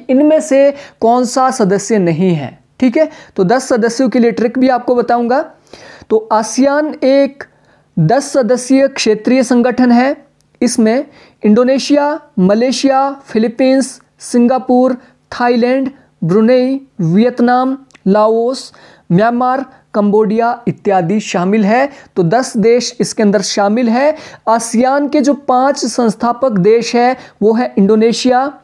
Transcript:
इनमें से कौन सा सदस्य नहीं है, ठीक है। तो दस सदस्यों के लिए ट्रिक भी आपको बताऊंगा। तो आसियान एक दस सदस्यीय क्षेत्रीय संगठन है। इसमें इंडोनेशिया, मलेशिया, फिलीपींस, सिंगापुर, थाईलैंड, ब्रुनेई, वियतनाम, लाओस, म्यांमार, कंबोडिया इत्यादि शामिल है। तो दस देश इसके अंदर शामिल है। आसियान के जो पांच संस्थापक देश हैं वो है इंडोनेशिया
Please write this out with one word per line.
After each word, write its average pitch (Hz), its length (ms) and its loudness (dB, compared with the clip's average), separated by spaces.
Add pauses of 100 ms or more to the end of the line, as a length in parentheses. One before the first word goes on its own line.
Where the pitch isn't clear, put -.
इनमें 302 320 2
से 277 320 2 (280)
कौन 240 240 2
सा 262 260 0
सदस्य 202 480 0
नहीं 175 340 0
है, 143 260 -8 (200)
ठीक 254 180 0
है। 311 120 2 (260)
तो 196 80 0
दस 240 240 0
सदस्यों 233 420 0
के 254 100 0
लिए 233 120 2
ट्रिक 226 280 -4
भी 254 100 2
आपको 247 260 0
बताऊंगा। 240 460 0 (680)
तो 220 220 -2
आसियान 277 720 -2
एक 277 400 0 (560)
दस 240 320 0
सदस्यीय 262 560 0
क्षेत्रीय 240 560 0
संगठन 247 480 2
है। 262 340 0 (360)
इसमें 233 440 0 (380)
इंडोनेशिया, 269 760 2 (200)
मलेशिया, 262 720 0 (160)
फिलीपींस, 262 760 0 (180)
सिंगापुर, 247 800 0 (340)
थाईलैंड, 247 580 -2 (340)
ब्रुनेई, 254 580 0 (200)
वियतनाम, 247 760 0 (300)
लाओस, 226 680 0 (380)
म्यांमार, 240 540 0 (280)
कंबोडिया 214 720 0
इत्यादि 190 520 -2
शामिल 202 460 -2
है। 254 240 0 (260)
तो 190 80 0
दस 240 340 -2
देश 233 420 0
इसके 220 240 -4
अंदर 202 180 2
शामिल 214 480 -2
है। 277 260 0 (340)
आसियान 247 600 0
के 302 120 2
जो 262 120 0
पांच 262 520 -2
संस्थापक 240 680 -2
देश 220 440 0
हैं 247 220 0 (240)
वो 214 120 2
है 247 240 -2
इंडोनेशिया 233 760 2 (100)